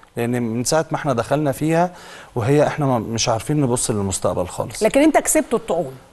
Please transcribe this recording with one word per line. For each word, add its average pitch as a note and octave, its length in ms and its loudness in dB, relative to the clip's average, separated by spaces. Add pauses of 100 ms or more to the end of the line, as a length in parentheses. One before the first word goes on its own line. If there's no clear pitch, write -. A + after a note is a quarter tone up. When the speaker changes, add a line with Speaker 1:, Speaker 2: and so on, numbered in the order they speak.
(180)
Speaker 1:
لأن A#2+ 260 0
من A#2 200 -2
ساعة D#3+ 280 0
ما D3 60 -2
احنا C#3+ 160 -2
دخلنا C#3 380 0
فيها E3 400 0 (440)
وهي C3 320 4
احنا C#3+ 180 -2
ما، B2+ 140 2
مش A2 300 -2
عارفين D3 320 0
نبص B2 300 0
للمستقبل F#2+ 560 -2
خالص. - 360 -6
Speaker 2:
لكن C#4+ 180 4
انت D#4 160 6
كسبت D#4 360 0
الطعون. E3+ 380 -2 (220)